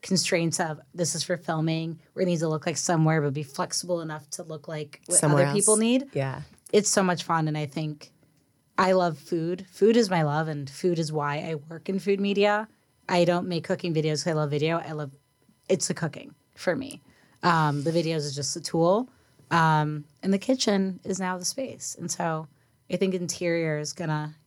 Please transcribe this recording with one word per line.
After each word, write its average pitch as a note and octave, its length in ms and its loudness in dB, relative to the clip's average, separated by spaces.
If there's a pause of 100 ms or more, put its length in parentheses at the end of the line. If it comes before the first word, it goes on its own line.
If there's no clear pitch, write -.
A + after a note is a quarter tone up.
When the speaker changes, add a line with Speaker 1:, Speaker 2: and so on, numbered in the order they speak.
Speaker 1:
constraints E3+ 600 0
of, D#3 180 -4 (140)
"This E3+ 220 -2
is D#3 80 -6
for F3+ 120 -2
filming, D#3+ 640 -2 (160)
or - 60 -2
it F#3+ 60 2
needs E3+ 140 0
to E3 60 0
look D#3 180 -2
like E3 120 -2
somewhere, D#3+ 440 2
but C#3+ 120 0
be D3 100 -6
flexible F3 560 -4
enough D#3 320 -10
to F3+ 120 -12
look D#3+ 260 -12
like D3+ 380 -10
what F3+ 100 2
Speaker 2:
Somewhere C#3+ 300 6
Speaker 1:
other C#3+ 60 -2
people G#3 200 4
Speaker 2:
else. G#3+ 80 4
Speaker 1:
need." B3 320 2
Speaker 2:
Yeah. C3+ 300 -4 (280)
Speaker 1:
It's G3+ 180 4
so G3+ 140 2
much F3+ 200 0
fun. D#3+ 260 0
And D3+ 80 -2
I D3+ 80 -2
think D3+ 460 -8 (680)
I F#3 160 4
love F3 240 2
food. F3 540 -4
Food A3 260 6
is A3 120 4
my F3 120 2
love, D3+ 260 0
and D3 220 -6
food F3 300 0
is D#3 120 -2
why D3 280 -2
I E3 160 -6
work D#3 340 -12
in F#3+ 100 -2
food G3 220 0
media. G3+ 480 2 (400)
I F3 160 6
don't F3 240 2
make E3+ 160 -4
cooking F3+ 280 -2
videos D3+ 300 0
'cause - 40 -2
I E3 60 0
love D3+ 180 0
video. D#3 260 0
I E3 140 -6
love, D3+ 200 -8 (560)
it's - 200 0
the F3+ 60 -2
cooking - 420 -8 (200)
for F3 200 -2
me. - 260 -10 (420)
Um, D3+ 400 2
the D#3+ 80 0
videos D#3+ 340 0
is C#3 100 -8
just C#3 200 -6
a E3+ 60 -10
tool. F3 480 2 (400)
Um, D3+ 560 2 (160)
and F#3+ 120 0
the G3 40 2
kitchen G3 680 0
is F#3+ 160 -4
now F#3 180 -4
the F3+ 80 -10
space. - 540 -8
And E3+ 120 -8
so D#3+ 360 -4 (440)
I F3+ 60 -4
think F#3+ 160 2
interior E3+ 680 -2
is D3+ 140 -8
gonna D3+ 420 -4 (120)